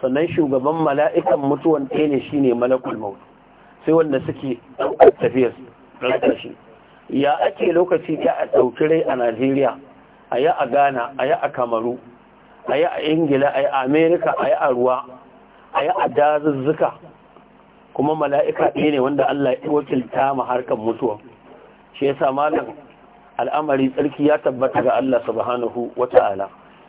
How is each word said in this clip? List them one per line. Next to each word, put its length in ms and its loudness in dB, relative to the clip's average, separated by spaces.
sannan 280 0
shugaban 560 0
mala'ikan 560 2
mutuwan 480 0
ɗaya 200 0
ne, 120 0
shi 200 -6
ne 140 4
malakul 420 0
maut, 200 -10
sai 80 2
wanda 340 2
suke 320 -6
ɗaukar 420 6
tafiyar 320 2
ɗaukar 400 0
shi. 120 -16
Ya 220 0
ake 280 0
lokaci 440 0
ɗaya 240 0
a 60 -2
ɗauki 420 0
rai 140 2
a 140 -2
Najeriya, 600 0
a 100 -4
yi 60 2
a 200 0
Ghana, 520 0
a 80 -2
yi 60 0
a 180 -2
Kamaru, 480 -4
a 80 0
yi 80 2
a 160 -4
Ingila, 540 2
a 60 0
yi 60 0
a 180 -2
Amerika, 540 2
a 80 -2
yi 120 2
a 140 0
ruwa, 320 0
a 100 0
yi 40 0
a 200 0
dazuzzuka, 840 2
kuma 200 0
mala'ika 600 0
ɗaya 160 0
ne 100 0
wanda 280 0
Allah 240 0
ya 80 -6
wakilta 640 -2
ma 100 -2
harkar 320 -4
mutuwa? 440 -4
Shi 140 -4
ya 120 0
sa, 140 0
malam, 420 -2
al'amari 520 0
tsarki 360 -2
ya 120 4
tabbata 440 -2
ga 160 2
Allah 260 0
subhanahu 720 -4
wa 120 -2
ta'ala. 420 2